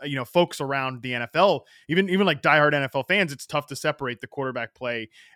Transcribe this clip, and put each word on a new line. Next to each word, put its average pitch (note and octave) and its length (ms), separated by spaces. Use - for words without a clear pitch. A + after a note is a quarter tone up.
uh, D3 60
you C#3+ 80
know, B2+ 100
folks F3 360
around C3 420
the B2+ 100
N A#2+ 100
F A#2 120
L, E3+ 320
even, F#3 200
even, F#3+ 160
like, D#3 160
diehard D3 320
N C#3+ 120
F C3 100
L C#3 80
fans, F3+ 300
it's - 140
tough D3 200
to C#3 80
separate C3 460
the - 80
quarterback B2 480
play A#2 340